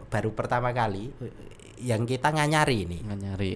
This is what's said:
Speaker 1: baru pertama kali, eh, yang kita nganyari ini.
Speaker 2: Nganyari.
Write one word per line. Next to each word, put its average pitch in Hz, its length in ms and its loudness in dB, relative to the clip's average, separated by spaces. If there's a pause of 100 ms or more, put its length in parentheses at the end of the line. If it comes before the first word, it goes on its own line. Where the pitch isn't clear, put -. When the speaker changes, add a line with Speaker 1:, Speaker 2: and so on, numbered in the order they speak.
Speaker 1:
baru 107 220 0
pertama 123 420 0
kali, 110 460 0
eh, 120 160 -10 (460)
yang 120 260 2
kita 127 240 2
nganyari 147 560 4
ini. 85 160 -6
Speaker 2:
Nganyari. 98 540 -2